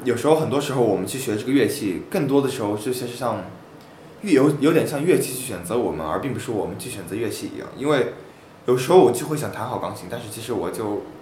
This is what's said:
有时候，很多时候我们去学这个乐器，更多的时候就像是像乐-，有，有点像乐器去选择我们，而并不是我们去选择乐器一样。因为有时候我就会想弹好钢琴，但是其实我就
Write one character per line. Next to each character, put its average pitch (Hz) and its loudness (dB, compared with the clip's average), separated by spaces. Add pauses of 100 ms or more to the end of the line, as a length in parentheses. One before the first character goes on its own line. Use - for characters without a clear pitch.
有 120 2
时 113 0
候， 156 8
很 151 0
多 139 0
时 131 -4
候 131 2
我 104 4
们 95 -2
去 131 -6
学 117 -2
这 104 -4
个 123 -2
乐 131 6
器， 95 -2
更 160 0
多 139 6
的 135 2
时 117 -4
候 104 0
就 123 -4
像 123 -6
是 117 -8
像 110 -4 (800)
乐-， 196 0
有， 139 6
有 151 4
点 147 4
像 143 -4
乐 175 6
器 - -4
去 127 -8
选 90 -8
择 92 -2
我 98 0
们， 80 -6
而 85 -2
并 110 -4
不 110 -4
是 120 -8
我 95 -2
们 95 -8
去 113 -10
选 101 -12
择 92 -6
乐 113 -2
器 104 -6
一 - -8
样。 - -10
因 139 -4
为 139 2 (540)
有 127 4
时 135 0
候 185 10
我 131 8
就 - -2
会 151 -4
想 107 -4
弹 110 -6
好 113 -4
钢 92 -6
琴， 90 -14
但 117 -8
是 110 -12
其 113 -12
实 113 -6
我 90 -2
就 104 -4 (200)